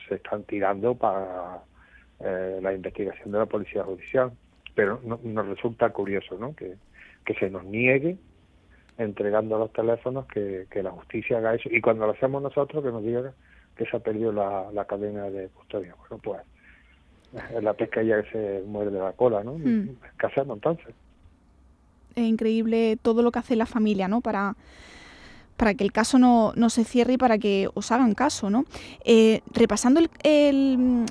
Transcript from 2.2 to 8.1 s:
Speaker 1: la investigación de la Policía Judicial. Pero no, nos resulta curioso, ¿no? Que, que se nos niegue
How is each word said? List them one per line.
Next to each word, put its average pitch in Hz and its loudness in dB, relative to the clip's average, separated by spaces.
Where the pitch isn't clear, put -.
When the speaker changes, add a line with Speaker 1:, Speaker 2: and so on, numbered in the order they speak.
Speaker 1:
la 95 -2
investigación 95 -8
de 104 -2
la 107 0
Policía 101 -6
Judicial. 120 -2
Pero 107 0
no, 117 -6
nos 107 -4
resulta 113 -2
curioso, 98 -6
¿no? 127 -10
Que, 92 -14
que 110 -4
se 98 -2
nos 92 -10
niegue 131 0